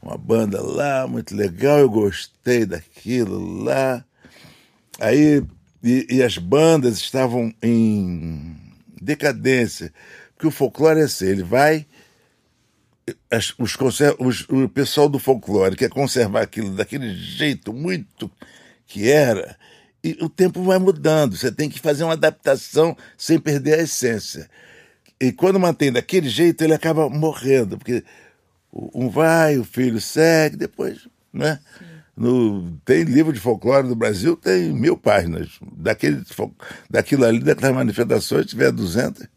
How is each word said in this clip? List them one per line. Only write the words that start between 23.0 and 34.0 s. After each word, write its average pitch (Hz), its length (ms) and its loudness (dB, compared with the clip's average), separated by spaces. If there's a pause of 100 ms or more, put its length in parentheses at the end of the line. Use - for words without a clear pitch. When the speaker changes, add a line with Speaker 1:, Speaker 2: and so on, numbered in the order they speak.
Speaker 1:
sem 165 220 0
perder 147 400 0
a 170 40 0
essência. 117 640 -6 (720)
E 131 120 0
quando 190 280 2
mantém 160 320 2
daquele 135 380 -2
jeito, 160 340 2
ele 156 120 4
acaba 156 340 0
morrendo, 131 680 0
porque 113 260 -4 (680)
o, - 340 -8
um 120 40 -2
vai, 160 480 4
o 120 60 -2
filho 120 360 -2
segue, 160 580 2
depois, - 500 -8 (260)
né? 151 260 -4 (200)
Speaker 2:
Sim. 180 60 -20 (300)
Speaker 1:
No, 110 560 0 (140)
tem 147 160 4
livro 156 320 2
de 117 60 -6
folclore 127 480 0
do 123 80 -2
Brasil, 110 420 0